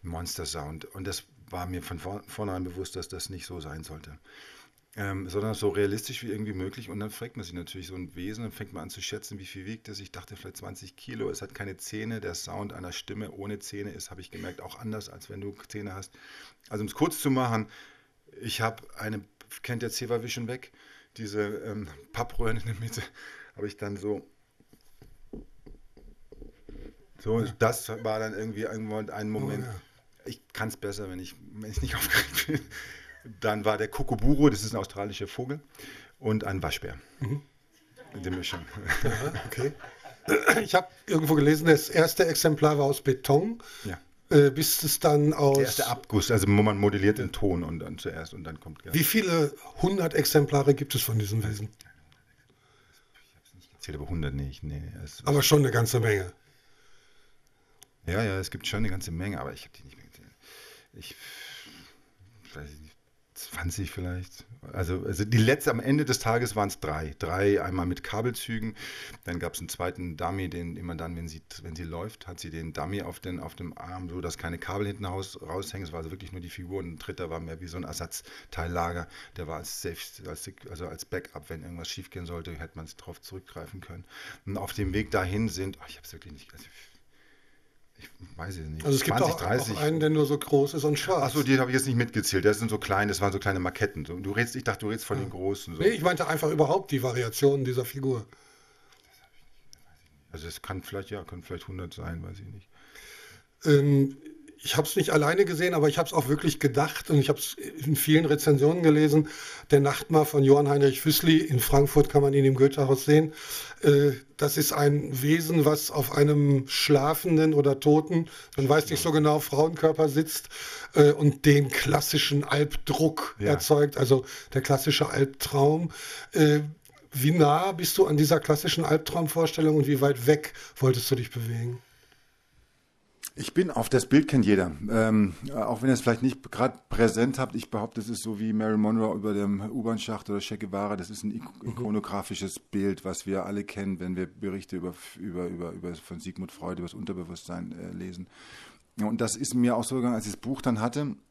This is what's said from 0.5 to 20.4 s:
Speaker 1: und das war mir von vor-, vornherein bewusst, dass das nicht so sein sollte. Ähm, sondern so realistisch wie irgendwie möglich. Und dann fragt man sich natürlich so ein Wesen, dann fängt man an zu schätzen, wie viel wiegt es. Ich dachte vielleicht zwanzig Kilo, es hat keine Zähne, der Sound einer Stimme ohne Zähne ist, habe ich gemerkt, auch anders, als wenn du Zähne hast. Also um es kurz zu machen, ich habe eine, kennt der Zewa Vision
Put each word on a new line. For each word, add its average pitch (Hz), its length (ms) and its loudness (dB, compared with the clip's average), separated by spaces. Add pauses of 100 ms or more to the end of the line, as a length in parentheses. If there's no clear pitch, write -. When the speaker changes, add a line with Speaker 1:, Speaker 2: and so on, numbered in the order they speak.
Speaker 1:
und 95 200 -14
das - 180 -8 (260)
war 90 180 -8
mir 90 160 -6
von 85 160 -10
vor-, 95 280 -10
vornherein 92 360 -6
bewusst, 90 320 -10
dass 87 140 -10
das 87 200 -10
nicht 90 160 -12
so - 140 -12
sein 76 240 -12
sollte. 78 340 -16 (800)
Ähm, 95 320 -6
sondern 104 240 -2
so 104 160 0
realistisch 101 520 -2
wie 120 100 -10
irgendwie 107 200 -6
möglich. 92 380 -8
Und 104 100 -10
dann 104 120 -8
fragt - 260 -14
man 104 80 -12
sich 85 80 -16
natürlich 87 340 -12
so 92 80 -14
ein 90 200 -12
Wesen, 104 280 -10
dann 104 80 -8
fängt - 220 -14
man 80 100 -12
an 90 60 -14
zu 98 120 -14
schätzen, 104 380 -10
wie 95 60 -16
viel 92 200 -16
wiegt 110 220 -14
es. 101 140 -14
Ich 98 100 -18
dachte 92 240 -18
vielleicht - 220 -18
zwanzig 95 400 -16
Kilo, 110 320 -8
es - 120 -8
hat 95 140 -14
keine 98 220 -12
Zähne, 110 420 -10
der 87 160 -10
Sound 101 380 -10
einer - 180 -12
Stimme 107 400 -12
ohne 101 280 -10
Zähne 101 320 -10
ist, - 200 -14
habe 90 80 -18
ich 92 120 -18
gemerkt, 90 280 -12
auch - 200 -16
anders, 107 280 -8
als - 220 -20
wenn 98 100 -12
du 98 160 -10 (140)
Zähne 101 240 -10
hast. 95 180 -14 (560)
Also 104 140 -6
um 107 80 -4
es - 40 -12
kurz 156 280 -2
zu 147 100 0
machen, 117 360 0 (760)
ich 113 180 -6
habe 110 240 -2 (140)
eine, 107 240 -6 (420)
kennt 120 180 -6
der 117 100 -6
Zewa 117 320 -4
Vision 120 260 -6